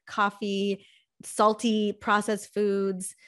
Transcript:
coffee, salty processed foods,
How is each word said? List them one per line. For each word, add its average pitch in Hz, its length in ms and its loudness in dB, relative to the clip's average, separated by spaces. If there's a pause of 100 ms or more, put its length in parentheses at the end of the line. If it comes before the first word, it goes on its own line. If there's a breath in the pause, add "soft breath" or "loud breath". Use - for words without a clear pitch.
coffee, 202 800 -2 (380 soft breath)
salty 214 680 2
processed 208 600 -2
foods, 196 640 -2 (120)